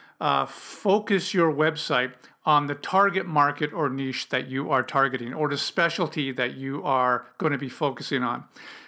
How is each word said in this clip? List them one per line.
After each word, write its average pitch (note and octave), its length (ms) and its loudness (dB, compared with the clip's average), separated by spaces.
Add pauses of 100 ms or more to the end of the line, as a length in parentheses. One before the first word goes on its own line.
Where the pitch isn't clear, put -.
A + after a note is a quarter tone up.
(200)
uh, C#3 280 2
focus G3+ 880 0
your E3 180 4
website C#3+ 600 0 (340)
on D3 180 6
the C#3+ 80 -2
target F#3+ 540 2
market D3 440 2
or D#3 200 0
niche C3+ 380 -4
that C#3 180 -2
you C3+ 240 -4
are C3 100 4
targeting B2+ 540 0
or D3+ 140 0
the C#3+ 100 -4
specialty D#3 720 0
that C3 240 -2
you C3+ 280 -6
are B2+ 440 2 (100)
gonna C#3+ 220 0
be C3+ 100 -6
focusing C3+ 540 -2
on. B2 220 -4 (420)